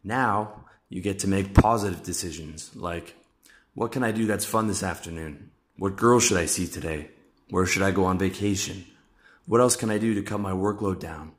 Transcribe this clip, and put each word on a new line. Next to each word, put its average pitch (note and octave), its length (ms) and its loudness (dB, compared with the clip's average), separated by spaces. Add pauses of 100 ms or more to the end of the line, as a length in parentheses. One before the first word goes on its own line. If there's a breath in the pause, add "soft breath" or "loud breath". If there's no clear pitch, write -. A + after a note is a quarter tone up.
Now G#2+ 600 -2 (240 loud breath)
you F2+ 120 -8
get F#2+ 180 -2
to - 80 -2
make G2 260 0
positive G2+ 500 4
decisions D#2 720 -10
like, E2+ 400 -8 (580 soft breath)
"What A#2 180 -4
can B2+ 120 -2
I A2+ 80 0
do A2 140 0
that's G#2 200 0
fun A2 220 0
this G2 160 -2
afternoon? E2 680 -8 (260)
What G2 180 -2
girl A#2+ 240 6
should G#2 180 4
I E2+ 80 2
see F2 220 -2
today? D#2+ 440 -8 (380)
Where F#2 160 2
should F#2 160 2
I F#2+ 100 4
go F#2 140 2
on F#2 140 2
vacation? G2 680 -2 (600 soft breath)
What A2+ 160 4
else B2 140 4
can A2+ 140 -2
I G#2+ 80 0
do A2 160 2
to G2+ 80 -2
cut G2+ 180 -4
my G2 120 -2
workload G2 480 0
down? D#2 400 -12